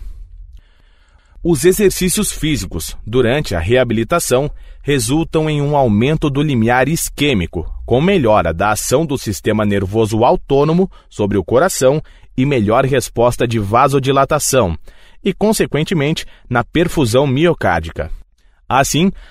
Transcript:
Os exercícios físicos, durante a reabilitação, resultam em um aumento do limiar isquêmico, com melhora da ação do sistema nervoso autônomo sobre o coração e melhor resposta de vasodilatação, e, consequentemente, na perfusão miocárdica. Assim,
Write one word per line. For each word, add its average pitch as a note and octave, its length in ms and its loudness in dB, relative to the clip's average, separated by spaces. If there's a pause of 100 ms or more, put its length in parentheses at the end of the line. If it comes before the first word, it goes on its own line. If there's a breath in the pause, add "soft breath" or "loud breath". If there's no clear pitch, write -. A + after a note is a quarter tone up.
(1400)
Os D#3+ 220 0
exercícios F#3 640 2
físicos, G2 720 -6
durante A#2+ 520 0
a - 20 -2
reabilitação, A#2+ 920 0 (320 soft breath)
resultam D3 720 0
em D3 100 -2
um D3 160 0
aumento C#3 540 2
do C3+ 100 -2
limiar B2+ 480 2
isquêmico, B2+ 800 -2 (160)
com A#2+ 160 2
melhora A2 540 2
da G2+ 160 0
ação B2+ 340 0
do C#3+ 140 -4
sistema G#2+ 460 -2
nervoso G#2 600 0
autônomo D#3+ 640 2 (220 soft breath)
sobre G2+ 260 -2
o F#2+ 60 2
coração C#3 580 2 (360 soft breath)
e C3 100 0
melhor B2 380 2
resposta B2 640 0
de A2+ 100 -2
vasodilatação, C3+ 1200 0 (460 soft breath)
e, G3 80 0
consequentemente, D#3+ 920 -2 (240 soft breath)
na A#2+ 140 2
perfusão D3 640 2
miocárdica. G#2 840 -2 (560)
Assim, C#3 420 2 (200 soft breath)